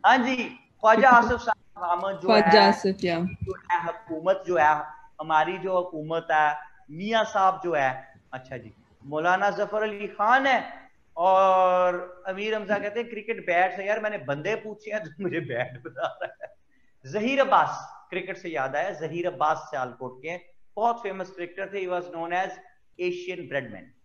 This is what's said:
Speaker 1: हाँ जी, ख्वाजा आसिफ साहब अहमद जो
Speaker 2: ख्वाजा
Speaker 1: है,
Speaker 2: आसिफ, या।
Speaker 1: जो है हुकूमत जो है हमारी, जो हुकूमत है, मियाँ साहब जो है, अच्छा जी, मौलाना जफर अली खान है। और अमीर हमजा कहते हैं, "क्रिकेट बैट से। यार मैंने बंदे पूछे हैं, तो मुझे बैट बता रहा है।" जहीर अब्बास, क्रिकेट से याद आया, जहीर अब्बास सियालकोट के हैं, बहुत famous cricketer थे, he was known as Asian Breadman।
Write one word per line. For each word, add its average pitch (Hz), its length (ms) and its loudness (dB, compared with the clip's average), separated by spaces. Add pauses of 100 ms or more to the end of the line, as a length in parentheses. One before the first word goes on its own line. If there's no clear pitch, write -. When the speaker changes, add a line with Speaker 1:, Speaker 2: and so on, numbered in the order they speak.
Speaker 1:
हाँ 247 120 8
जी, 247 400 -2 (220)
ख्वाजा 220 300 8
आसिफ 240 300 6
साहब - 420 -6
अहमद 175 380 -2
जो 185 80 -2
Speaker 2:
ख्वाजा 214 320 8
Speaker 1:
है, 196 80 8
Speaker 2:
आसिफ, 196 360 0
या। 170 140 2
Speaker 1:
जो 185 360 -4 (180)
है 170 140 -2
हुकूमत 170 600 -2
जो 180 100 0
है 151 280 4 (360)
हमारी, 160 380 2
जो 185 180 -2
हुकूमत 165 540 -4
है, 151 260 2 (340)
मियाँ 208 340 -2
साहब 190 400 2
जो 170 100 -2
है, 131 460 -2 (120)
अच्छा 131 240 -14
जी, 110 160 -16 (320)
मौलाना 175 460 0
जफर 208 320 -4
अली 208 240 -6
खान 254 400 2
है। - 440 -2 (260)
और 185 1080 4
अमीर 202 280 -4
हमजा 202 240 -2
कहते 208 220 -6
हैं, 233 100 -10
"क्रिकेट 220 360 -8
बैट 185 300 2
से। 196 80 -8
यार 214 160 -2
मैंने 208 180 -6
बंदे 147 360 -4
पूछे 214 360 -12
हैं, 208 140 -6
तो 160 180 -14
मुझे 165 180 -2
बैट 127 440 -8
बता - 380 -8
रहा - 200 -12
है।" - 180 -18 (460)
जहीर 220 340 -2
अब्बास, - 560 2 (140)
क्रिकेट 185 260 -8
से 180 120 -14
याद 139 280 -4
आया, 180 140 -2
जहीर 165 360 -6
अब्बास 156 320 0
सियालकोट 127 640 -8
के 156 60 -10
हैं, 175 160 -10 (320)
बहुत 233 260 -2
famous 190 280 -8
cricketer 185 420 -10
थे, 190 140 -6
he 180 60 -4
was 175 120 -4
known 165 140 -12
as 180 320 -4 (500)
Asian 180 460 -6
Breadman। 123 360 -6 (220)